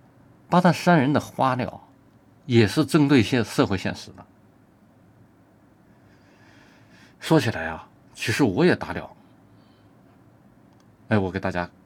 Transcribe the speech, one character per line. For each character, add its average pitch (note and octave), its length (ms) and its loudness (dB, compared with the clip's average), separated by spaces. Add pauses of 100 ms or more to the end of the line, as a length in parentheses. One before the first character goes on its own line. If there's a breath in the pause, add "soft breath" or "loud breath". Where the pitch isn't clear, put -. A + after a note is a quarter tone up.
(480)
八 F3 140 2
大 F3+ 100 4
山 F3 260 2
人 C#3 140 2
的 C3+ 80 0
花 C3 360 -2
鸟 - 320 -8 (580)
也 A#2 200 4
是 C#3 200 0
针 D3+ 220 2
对 C#3 140 4
现-， A#2 220 0
社 A#2+ 240 0
会 F#2+ 100 -4
现 F2+ 160 -6
实 - 180 -16
的。 - 140 -20 (3000 soft breath)
说 D#3+ 200 2
起 A2+ 100 -2
来 E2 160 -6
啊， D#2+ 220 -12 (260)
其 - 180 -6
实 D3 120 0
我 A2+ 200 0
也 E3 120 4
打 - 180 -8
鸟。 - 220 -12 (1900)
哎， A2+ 80 2
我 F#2+ 140 -2
给 F#2+ 80 -6
大 F#2+ 100 -6
家 F2 180 -6 (180)